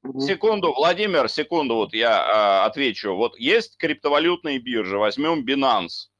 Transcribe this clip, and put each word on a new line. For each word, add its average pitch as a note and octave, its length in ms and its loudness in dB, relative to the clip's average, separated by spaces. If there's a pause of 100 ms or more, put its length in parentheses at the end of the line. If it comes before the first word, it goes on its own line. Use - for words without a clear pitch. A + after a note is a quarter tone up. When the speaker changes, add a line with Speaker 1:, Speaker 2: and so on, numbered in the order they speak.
Speaker 1:
Мгм. C3 160 -10
Speaker 2:
секунду, F3 540 0
Владимир, E3+ 560 2
секунду, C#3+ 460 -2
вот G#2+ 180 -2
я, G#2 720 4
а, - 20 4
отвечу. A2 500 -2
Вот A2+ 240 -2
есть G3 380 0
криптовалютные D3+ 800 -2
биржи, A2 380 -4
возьмем C3+ 480 0
Binance. B2 640 -2 (100)